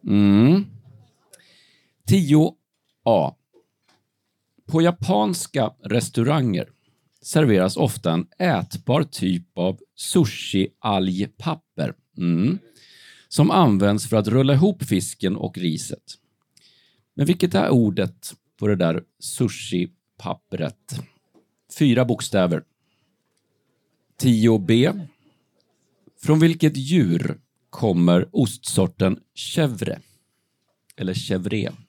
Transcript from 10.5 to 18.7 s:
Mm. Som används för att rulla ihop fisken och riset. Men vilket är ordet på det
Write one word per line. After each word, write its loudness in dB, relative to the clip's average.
Mm. 0
Som 2
används 2
för 0
att 0
rulla 2
ihop 0
fisken -4
och -10
riset. -6
Men -2
vilket -2
är 0
ordet -2
på -4
det 2